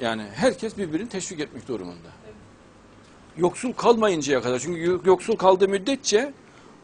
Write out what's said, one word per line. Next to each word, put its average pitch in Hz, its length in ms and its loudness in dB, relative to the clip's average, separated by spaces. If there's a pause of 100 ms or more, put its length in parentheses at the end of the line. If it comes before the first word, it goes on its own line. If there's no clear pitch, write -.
Yani 113 220 -2 (100)
herkes 208 440 0
birbirini 190 320 -4
teşvik 180 300 -8
etmek 135 280 -8
durumunda. 87 420 -8 (1300)
Yoksul 180 360 -2
kalmayıncaya 180 680 2
kadar. 123 180 0
Çünkü 160 220 -6
yo-, 175 240 0
yoksul 185 300 4
kaldığı 190 320 4
müddetçe 220 680 0 (500)